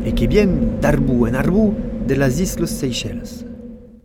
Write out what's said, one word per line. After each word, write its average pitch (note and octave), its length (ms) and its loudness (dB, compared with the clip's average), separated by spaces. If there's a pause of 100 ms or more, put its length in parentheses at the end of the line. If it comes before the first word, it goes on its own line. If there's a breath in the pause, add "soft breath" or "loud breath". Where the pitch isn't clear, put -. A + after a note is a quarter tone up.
e A2+ 100 -2
che A#2+ 140 2
vien - 540 2
d'arbu C3+ 460 2
en A#2 80 0
arbu G3 400 2 (300)
de C3+ 120 0
las C3+ 220 2
Islas - 380 -2
Seychelles. - 680 -6 (600)